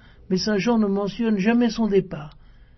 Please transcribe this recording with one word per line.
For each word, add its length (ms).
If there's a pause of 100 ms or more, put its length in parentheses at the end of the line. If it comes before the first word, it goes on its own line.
(300)
mais 80
Saint 180
Jean 220
ne 80
mentionne 500
jamais 320
son 200
départ. 500 (400)